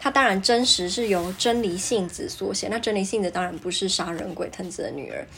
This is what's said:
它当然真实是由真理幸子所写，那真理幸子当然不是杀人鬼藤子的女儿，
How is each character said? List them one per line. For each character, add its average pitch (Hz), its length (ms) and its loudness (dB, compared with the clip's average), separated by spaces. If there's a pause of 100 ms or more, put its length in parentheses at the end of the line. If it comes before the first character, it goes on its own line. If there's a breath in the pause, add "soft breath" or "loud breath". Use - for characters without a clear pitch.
它 277 100 0
当 277 140 6
然 196 180 4
真 240 220 6
实 180 240 4
是 226 200 0
由 180 260 2
真 240 280 2
理 180 140 0
幸 190 320 0
子 - 200 -8
所 196 240 -4
写， 208 160 -4
那 214 100 -2
真 226 160 -2
理 196 100 2
幸 208 180 0
子 180 80 0
当 180 140 -2
然 175 140 -6
不 180 120 -6
是 190 180 0
杀 175 220 -2
人 170 240 -6
鬼 - 140 -6
藤 185 200 -8
子 - 140 -8
的 - 80 -4
女 139 200 -8
儿， - 140 -8 (140 loud breath)